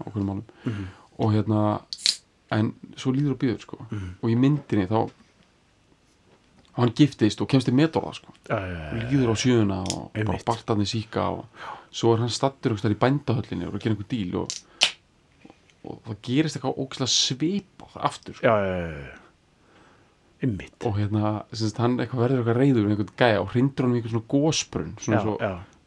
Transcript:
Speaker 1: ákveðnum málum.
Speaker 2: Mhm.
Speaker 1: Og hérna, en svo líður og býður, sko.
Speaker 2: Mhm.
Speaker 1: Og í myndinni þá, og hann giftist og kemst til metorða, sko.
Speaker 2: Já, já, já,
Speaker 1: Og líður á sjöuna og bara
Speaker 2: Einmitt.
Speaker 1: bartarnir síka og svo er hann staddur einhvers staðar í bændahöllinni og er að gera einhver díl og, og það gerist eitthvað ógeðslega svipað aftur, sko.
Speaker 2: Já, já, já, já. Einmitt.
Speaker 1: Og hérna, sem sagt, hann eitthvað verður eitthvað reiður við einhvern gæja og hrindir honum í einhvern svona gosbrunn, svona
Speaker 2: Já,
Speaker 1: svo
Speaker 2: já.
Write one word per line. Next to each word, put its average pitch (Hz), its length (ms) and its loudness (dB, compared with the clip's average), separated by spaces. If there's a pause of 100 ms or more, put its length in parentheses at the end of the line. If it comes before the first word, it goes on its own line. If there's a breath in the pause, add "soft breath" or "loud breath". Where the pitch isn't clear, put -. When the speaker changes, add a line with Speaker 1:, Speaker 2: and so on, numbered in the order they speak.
Speaker 1:
ákveðnum 104 200 -2
málum. 98 180 -4 (220 loud breath)
Speaker 2:
Mhm. 104 200 -6 (320 loud breath)
Speaker 1:
Og 110 140 2
hérna, 107 500 2 (720)
en 110 220 0 (220)
svo 131 160 -2
líður 139 200 0
og 131 60 -4
býður, 117 220 -2
sko. - 300 -16
Speaker 2:
Mhm. 95 320 -10
Speaker 1:
Og 117 80 0
í 113 60 4
myndinni 127 500 2
þá, 107 80 -2
og 107 180 0 (1600)
hann 123 140 4
giftist 113 500 4
og 104 80 -2
kemst 131 180 4
til 120 80 2
metorða, 135 400 2
sko. - 180 -18 (160)
Speaker 2:
Já, - 80 0
já, 98 100 -4
já, 82 260 -8
Speaker 1:
Og 117 200 -4
líður 131 160 4
á 113 80 2
sjöuna 107 440 4 (120)
og - 200 -6
bara 107 120 -2
Speaker 2:
Einmitt. 98 200 -2
Speaker 1:
bartarnir 110 420 0
síka 110 340 -4 (100)
og 90 160 -8 (460 loud breath)
svo 117 220 4
er 110 40 2
hann 117 100 0
staddur 135 440 -2
einhvers 101 80 -4
staðar 104 160 2
í - 20 -16
bændahöllinni 110 680 0
og 87 80 -8
er 104 40 -6
að - 40 -10
gera 110 120 0
einhver 98 140 -10
díl 95 260 -4
og, 92 180 -2 (1300 loud breath)
og - 200 -16
það 110 180 -12
gerist 143 360 -2
eitthvað - 200 -4
ógeðslega 135 340 -4
svipað - 880 -4
aftur, - 320 -6
sko. - 80 -14
Speaker 2:
Já, 113 140 4
já, 95 240 0
já, 85 100 -4
já. 73 280 -14 (1200 loud breath)
Einmitt. 104 440 -4
Speaker 1:
Og 101 100 -2
hérna, 104 560 0
sem 110 160 -2
sagt, 104 100 -6
hann 120 200 2
eitthvað 120 260 -2
verður 131 180 2
eitthvað 117 140 2
reiður 127 300 4
við 104 100 2
einhvern 101 200 -4
gæja 113 260 4
og 95 100 -4
hrindir 135 320 2
honum 123 100 2
í 120 80 0
einhvern 113 140 -6
svona 110 120 -4
gosbrunn, - 720 0
svona 117 200 2
Speaker 2:
Já, 107 40 2
Speaker 1:
svo 101 160 0
Speaker 2:
já. 95 200 -4 (280)